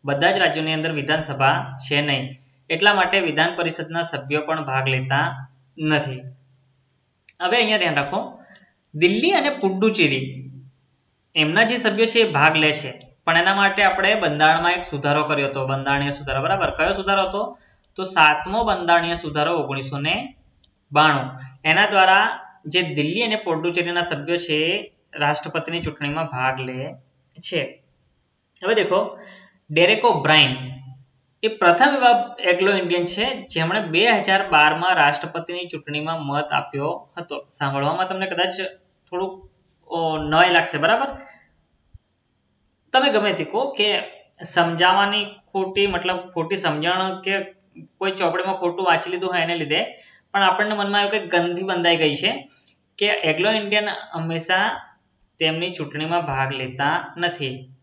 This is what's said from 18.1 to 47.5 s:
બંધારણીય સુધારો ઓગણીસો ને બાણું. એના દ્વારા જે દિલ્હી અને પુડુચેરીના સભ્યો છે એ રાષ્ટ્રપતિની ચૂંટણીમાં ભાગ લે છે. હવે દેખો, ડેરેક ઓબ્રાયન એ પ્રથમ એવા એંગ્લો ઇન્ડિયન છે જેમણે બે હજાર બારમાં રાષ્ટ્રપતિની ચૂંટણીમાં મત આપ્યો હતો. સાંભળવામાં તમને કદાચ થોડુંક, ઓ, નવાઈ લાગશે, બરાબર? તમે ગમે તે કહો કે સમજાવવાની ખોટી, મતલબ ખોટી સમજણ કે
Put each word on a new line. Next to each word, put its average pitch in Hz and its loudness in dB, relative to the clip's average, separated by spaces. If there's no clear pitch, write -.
બંધારણીય 170 2
સુધારો 151 -2
ઓગણીસો 135 -4
ને 190 -4
બાણું. 147 4
એના 190 4
દ્વારા 196 4
જે 160 0
દિલ્હી 160 -2
અને 220 0
પુડુચેરીના 175 -2
સભ્યો 165 -4
છે 170 -4
એ 170 -2
રાષ્ટ્રપતિની 156 -2
ચૂંટણીમાં 147 -4
ભાગ 131 -2
લે 127 -8
છે. - -6
હવે 214 2
દેખો, 202 0
ડેરેક 180 4
ઓબ્રાયન 147 4
એ 220 0
પ્રથમ 254 4
એવા 240 4
એંગ્લો 185 2
ઇન્ડિયન 175 0
છે 226 -4
જેમણે 175 -2
બે 185 2
હજાર 190 2
બારમાં 156 4
રાષ્ટ્રપતિની 165 0
ચૂંટણીમાં 151 -8
મત 143 -2
આપ્યો 143 -4
હતો. 170 -10
સાંભળવામાં 143 -2
તમને 190 -4
કદાચ 185 -2
થોડુંક, 190 -8
ઓ, 160 -2
નવાઈ 156 4
લાગશે, 165 2
બરાબર? 226 2
તમે 269 4
ગમે 208 0
તે 165 -4
કહો 262 -4
કે 202 0
સમજાવવાની 185 2
ખોટી, 196 -2
મતલબ 185 -2
ખોટી 170 -4
સમજણ 180 -2
કે 196 -2